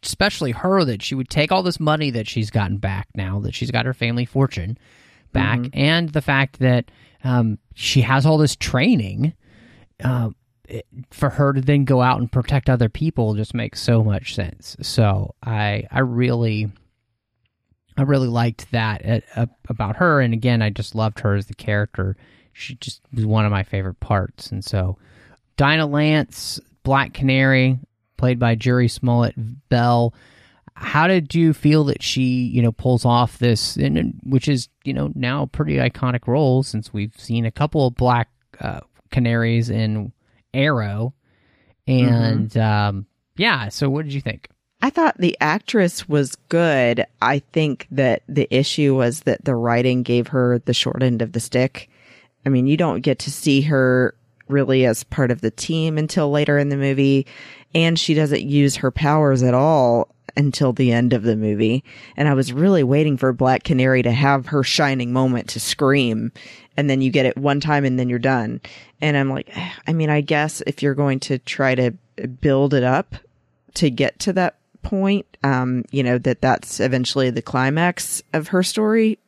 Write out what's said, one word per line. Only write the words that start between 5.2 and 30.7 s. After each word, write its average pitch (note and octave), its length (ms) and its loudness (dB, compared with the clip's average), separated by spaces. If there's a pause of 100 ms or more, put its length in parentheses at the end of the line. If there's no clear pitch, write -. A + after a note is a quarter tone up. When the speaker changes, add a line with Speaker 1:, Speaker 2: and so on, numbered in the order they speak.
Speaker 1:
back, G#2+ 280 0
Speaker 2:
Mm-hmm. C3+ 200 -6
Speaker 1:
and D#3+ 300 2
the D3 120 -2
fact C3+ 380 0
that, B2 300 2 (340)
um, A#2 340 0 (160)
she - 280 0
has C3+ 240 2
all D#3 120 4
this D3+ 180 2
training, B2+ 760 0 (720)
uh, B2 280 -2 (360)
it, - 180 -12 (260)
for - 180 -2
her C#3 240 0
to C#3 80 0
then C#3+ 240 2
go C3 160 4
out B2 180 2
and A#2+ 120 -4
protect C3 380 0
other A#2+ 200 2
people A#2 460 -2
just G#2+ 180 -6
makes A#2 260 -8
so A#2 240 2
much G#2 320 -2
sense. - 460 -10
So G2+ 600 0
I, G#2+ 480 -4
I B2+ 80 -2
really, A#2 720 0 (1300)
I C#3+ 60 0
really C3+ 240 2
liked A#2 440 -2
that, A2+ 340 -4
uh, A2+ 140 0 (160)
uh, A#2 100 0 (240)
about A2 280 -4
her. D#3+ 240 2
And A#2 120 2
again, A#2 280 0
I G#2+ 80 0
just - 260 -8
loved A2 260 -2
her G2+ 140 0
as G2 120 -4
the - 60 -14
character. G#2 640 -4 (360)
She - 220 -14
just - 260 -14 (120)
was A2+ 120 -2
one G#2+ 200 2
of G#2 60 2
my G2 120 0
favorite F#2+ 360 -6
parts. - 520 -4
And G2+ 140 -8
so F#2 320 -2 (600)
Dinah D3+ 300 4
Lance, D3+ 720 -2 (240)
Black C3+ 300 0
Canary, C3 680 2 (380)
played B2+ 220 0
by A#2 160 2
Jeri B2 340 2
Smollett A#2+ 460 0 (340)
Bell. A#2+ 440 2 (600)